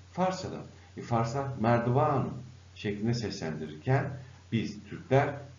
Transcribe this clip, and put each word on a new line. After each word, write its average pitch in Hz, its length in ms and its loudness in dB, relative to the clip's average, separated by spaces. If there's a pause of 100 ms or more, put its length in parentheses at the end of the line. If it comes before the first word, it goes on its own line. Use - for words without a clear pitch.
(120)
Farsçadan. - 500 -2 (340)
E, - 60 -8
Farslar 123 440 0 (140)
merdivan 123 680 4 (460)
şeklinde 104 400 0
seslendirirken 82 920 -2 (480)
biz 104 380 -2
Türkler 131 440 2 (240)